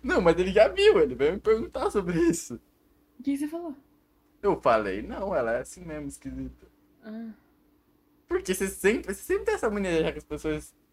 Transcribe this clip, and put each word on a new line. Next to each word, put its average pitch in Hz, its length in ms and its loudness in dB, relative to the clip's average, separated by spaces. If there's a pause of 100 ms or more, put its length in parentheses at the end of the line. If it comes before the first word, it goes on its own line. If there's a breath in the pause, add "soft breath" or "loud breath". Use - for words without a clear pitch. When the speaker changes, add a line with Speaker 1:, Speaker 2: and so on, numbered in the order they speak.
Speaker 1:
Não, 262 180 2
mas 165 160 6
ele 185 140 0
já 254 160 8
viu, 392 320 6
ele 139 160 2
veio 143 180 2
me 208 60 -6
perguntar 226 500 0
sobre 175 300 -2 (100)
isso. - 300 -4 (600)
Speaker 2:
O 247 40 -16
que 277 140 0
você 294 100 -2
falou? 330 280 -8 (680)
Speaker 1:
Eu 202 200 0
falei, 107 400 2
não, 196 340 -6
ela 117 180 0
é 120 80 -2
assim 180 220 -16
mesmo, 151 240 -10
esquisita. 131 600 -14 (360)
Speaker 2:
Ah. 220 260 -12 (1000)
Speaker 1:
Porque 185 260 -2
você 190 140 -2
sempre, 202 460 0
você - 80 -10
sempre 415 240 -2
tem 440 100 0
essa 254 140 -2
mania 202 220 -2
de 165 80 2
achar 160 140 0
que 147 60 -10
as - 40 -18
pessoas 151 500 -6 (200)